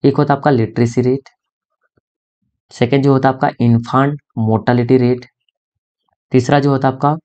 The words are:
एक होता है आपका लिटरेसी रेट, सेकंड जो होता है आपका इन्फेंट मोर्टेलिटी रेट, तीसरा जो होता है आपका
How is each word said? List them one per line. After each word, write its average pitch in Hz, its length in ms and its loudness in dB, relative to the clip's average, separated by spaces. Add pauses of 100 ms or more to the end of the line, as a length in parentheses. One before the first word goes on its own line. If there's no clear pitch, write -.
एक 139 120 2
होता 147 160 0
है 139 40 -2
आपका 147 140 0
लिटरेसी 120 500 -2
रेट, 127 280 -2 (1400)
सेकंड 135 320 0
जो 139 80 4
होता 135 180 2
है 131 40 -2
आपका 135 180 -2 (100)
इन्फेंट 123 580 0 (180)
मोर्टेलिटी 120 600 0
रेट, 123 280 0 (1040)
तीसरा 131 280 2
जो 139 100 0
होता 131 180 -2
है 127 60 -2
आपका 143 320 -2